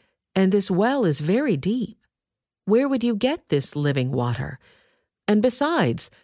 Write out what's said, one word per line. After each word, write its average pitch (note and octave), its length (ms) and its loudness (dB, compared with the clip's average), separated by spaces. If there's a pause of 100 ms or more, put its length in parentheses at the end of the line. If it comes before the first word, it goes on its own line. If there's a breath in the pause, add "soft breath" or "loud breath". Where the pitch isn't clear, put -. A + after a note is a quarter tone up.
(340 soft breath)
"and F#3+ 160 2
this G3+ 180 2
well A3+ 360 2
is D3+ 160 0
very G3+ 360 0
deep. G3+ 400 -4 (680)
Where A#3+ 240 2
would B3+ 160 -2
you A#3+ 100 0
get B3+ 340 -4
this C#3+ 280 0
living C3+ 340 0
water? B2+ 480 -4 (720 soft breath)
And G#3 120 4
besides, B3 680 0 (140 soft breath)